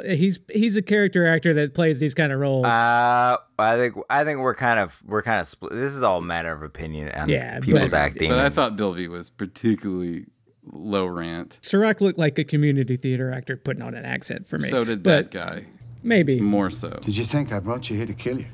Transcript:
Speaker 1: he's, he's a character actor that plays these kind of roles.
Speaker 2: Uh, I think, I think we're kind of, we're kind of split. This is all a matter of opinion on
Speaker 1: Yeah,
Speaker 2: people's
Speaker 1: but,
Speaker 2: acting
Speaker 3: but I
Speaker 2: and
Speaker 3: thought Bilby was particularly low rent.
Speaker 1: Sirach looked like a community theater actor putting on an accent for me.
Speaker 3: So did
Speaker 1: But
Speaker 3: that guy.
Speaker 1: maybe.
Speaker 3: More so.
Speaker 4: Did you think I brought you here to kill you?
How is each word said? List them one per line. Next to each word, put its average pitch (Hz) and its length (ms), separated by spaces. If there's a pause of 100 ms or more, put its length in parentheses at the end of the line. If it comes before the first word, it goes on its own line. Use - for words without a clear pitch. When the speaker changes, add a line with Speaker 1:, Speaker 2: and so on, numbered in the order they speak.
Speaker 1:
he's, 185 360 (100)
he's 214 260
a 214 60
character 185 440
actor 165 280
that 147 180
plays 160 280
these 143 140
kind 151 180
of 135 80
roles. 135 260
Speaker 2:
Uh, 120 720 (220)
I 110 180
think, 120 180 (160)
I 143 140
think 147 160
we're 127 160
kind 117 240
of, 90 260
we're 104 160
kind 110 180
of 82 60
split. - 260
This 131 220
is 131 80
all 95 160
a 85 40
matter 85 300
of 76 100
opinion 76 500
on - 160
Speaker 1:
Yeah, 123 320
Speaker 2:
people's 131 320
Speaker 1:
but, - 40
Speaker 2:
acting - 340
Speaker 3:
but 127 100
I 139 60
Speaker 2:
and 143 80
Speaker 3:
thought 120 220
Bilby 92 300
was 87 240
particularly 92 960 (380)
low 95 420
rent. 82 560
Speaker 1:
Sirach 214 380
looked 190 180
like 151 200
a 165 60
community 139 520
theater 127 360
actor 127 240
putting 131 260
on 120 120
an 120 100
accent - 420
for 156 120
me. 139 100
Speaker 3:
So 123 160
did 110 200
Speaker 1:
But 160 260
Speaker 3:
that - 0
guy. 87 360 (360)
Speaker 1:
maybe. 160 380
Speaker 3:
More 101 300
so. 85 200 (140)
Speaker 4:
Did 104 120
you 117 80
think 101 280
I 101 80
brought 120 280
you 110 80
here 110 100
to 104 80
kill 127 260
you? 123 140